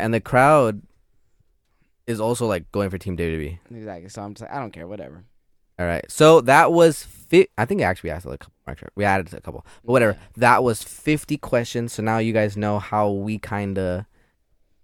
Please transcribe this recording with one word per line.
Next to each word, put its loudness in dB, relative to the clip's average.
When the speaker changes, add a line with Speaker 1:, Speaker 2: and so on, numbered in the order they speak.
Speaker 1:
and -2
the 0
crowd 2
is -4
also, -2
like, -4
going -2
for -6
Team -8
W -2
W -6
E. -12
Speaker 2:
Exactly. -14
So -14
I'm -12
just -20
like, -16
I -8
don't -12
care. -16
Whatever. -16
Speaker 1:
All -4
right. -2
So 6
that 4
was 4
fi-, 2
I 0
think -2
actually -2
we -6
asked -12
a -12
couple -20
more. -12
We -4
added 0
a -16
couple, -16
but -2
whatever. 4
Speaker 2:
Yeah. -20
Speaker 1:
That 4
was -2
fifty -4
questions. -4
So -8
now -2
you 0
guys 0
know -2
how 0
we -6
kinda -4